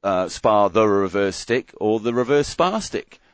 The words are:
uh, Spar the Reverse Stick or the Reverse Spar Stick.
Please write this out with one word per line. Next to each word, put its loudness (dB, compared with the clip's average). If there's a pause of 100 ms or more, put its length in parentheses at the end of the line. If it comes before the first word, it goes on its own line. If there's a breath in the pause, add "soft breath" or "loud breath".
uh, -2
Spar 2
the 4
Reverse 0
Stick -4
or 0
the -4
Reverse 0
Spar -2
Stick. -10 (140)